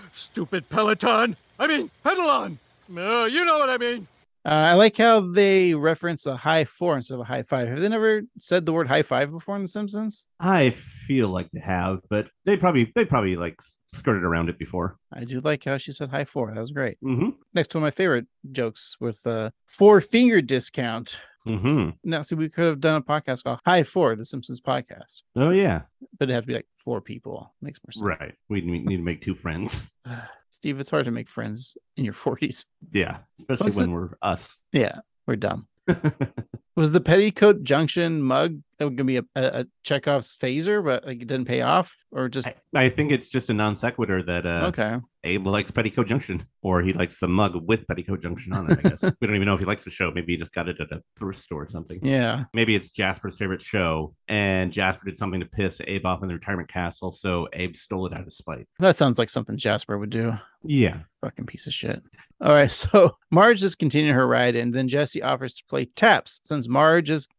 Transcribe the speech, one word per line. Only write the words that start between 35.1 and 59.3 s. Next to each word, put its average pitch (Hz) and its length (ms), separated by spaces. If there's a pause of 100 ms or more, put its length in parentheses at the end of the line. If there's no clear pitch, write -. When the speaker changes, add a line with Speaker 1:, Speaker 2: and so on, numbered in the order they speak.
Speaker 2:
we're 123 100
dumb. 101 300 (200)
Speaker 3:
<laughs> 175 80 (800)
Speaker 2:
Was 156 180
the 170 80
Petticoat 208 600
Junction 156 580
mug, 143 380 (200)
uh, 151 60
gonna 135 180
be 131 140
a, 120 60 (120)
a, 131 80
a 127 220 (180)
Chekhov's 139 540
phaser, 165 460
but, 139 220
like, 127 160
it 123 60
didn't 131 180
pay 123 160
off, 160 320 (160)
or 131 200
just 123 180
Speaker 3:
I, 123 80 (180)
I 131 160
think 147 220
it's 131 160
just - 220
a 120 40
non 104 220
sequitur 101 480
that, 87 220
uh, 85 220
Speaker 2:
Okay. 107 300 (280)
Speaker 3:
Abe 92 220
likes 101 240
Petticoat 113 360
Junction, 101 380 (160)
or 92 200
he 92 120
likes 90 260
the 92 80
mug 92 260 (140)
with 113 180
Petticoat 87 360
Junction 85 320
on 95 180
it, 170 140
I 180 40
guess. - 140
Speaker 2:
<laughs> - 160
Speaker 3:
We 117 80
don't 104 80
even 98 120
know 98 80
if - 40
he 95 60
likes 104 180
the 92 80
show. 90 240
Maybe 85 160
he 85 60
just 78 160
got 85 160
it 85 100
at 76 140
a 82 80 (160)
thrift 98 240
store 76 220
or 78 40
something. 85 380
Speaker 2:
Yeah. 127 480
Speaker 3:
Maybe 113 220
it's 95 140
Jasper's 95 480
favorite 95 240
show, 80 540 (140)
and 95 420
Jasper 95 360
did 92 100
something 92 240
to 87 40
piss 95 400
Abe 92 200
off 92 160
in 95 80
the 87 60
retirement 87 340
castle, 90 420
so 87 400
Abe 87 240
stole 92 320
it 85 60
out 95 120
of 82 60
spite. - 360 (120)
Speaker 2:
That 185 160
sounds 127 240
like 113 100
something 110 280